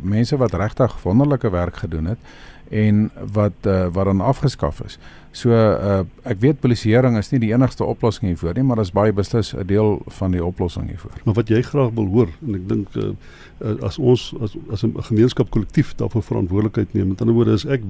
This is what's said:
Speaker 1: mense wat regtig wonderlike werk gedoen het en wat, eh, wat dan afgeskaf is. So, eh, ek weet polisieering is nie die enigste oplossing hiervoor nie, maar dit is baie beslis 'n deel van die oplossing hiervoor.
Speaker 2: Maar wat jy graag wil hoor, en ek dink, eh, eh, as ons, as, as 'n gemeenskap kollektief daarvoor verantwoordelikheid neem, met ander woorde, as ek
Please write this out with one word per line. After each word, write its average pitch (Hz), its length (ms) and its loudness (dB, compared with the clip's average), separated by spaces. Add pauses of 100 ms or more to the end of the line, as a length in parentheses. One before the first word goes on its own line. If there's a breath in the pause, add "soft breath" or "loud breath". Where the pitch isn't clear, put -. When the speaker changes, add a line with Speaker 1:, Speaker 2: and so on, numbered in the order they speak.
Speaker 1:
mense 110 360 0
wat 123 160 0
regtig 104 500 -2
wonderlike 127 460 2
werk 87 260 -2
gedoen 80 300 -6
het 104 140 -4 (500 loud breath)
en 107 420 2 (220)
wat, 104 280 2
eh, 92 320 2
wat 95 120 0
dan 98 160 2
afgeskaf 123 640 -2
is. - 120 -16 (340 loud breath)
So, - 200 0
eh, 101 480 4 (240)
ek 107 160 -4
weet 139 200 4
polisieering 120 580 2
is 104 140 -4
nie 139 80 2
die 110 140 0
enigste 123 300 2
oplossing 113 460 -2
hiervoor 85 240 -2
nie, 127 100 0
maar 127 120 2
dit 107 100 0
is 87 60 -6
baie 104 220 4
beslis 101 400 -2
'n 82 120 -6
deel 101 420 2
van 92 240 -2
die 87 140 0
oplossing 90 420 -4
hiervoor. - 240 -12 (140)
Speaker 2:
Maar 113 80 2
wat 113 140 0
jy 113 140 2
graag 127 340 0
wil 110 100 0
hoor, 104 220 2 (200)
en 104 80 -2
ek 92 140 -8
dink, 107 260 -2
eh, 113 60 -2 (600 loud breath)
eh, 110 200 -4
as 110 160 -6
ons, 123 440 2
as, 107 140 -6 (160)
as 110 120 -4
'n 110 180 0
gemeenskap 120 480 2
kollektief - 460 -2
daarvoor 104 280 -2
verantwoordelikheid 104 680 -2
neem, 98 140 0
met 95 140 -4
ander 113 140 2
woorde, 113 180 4
as 104 120 0
ek 135 240 -2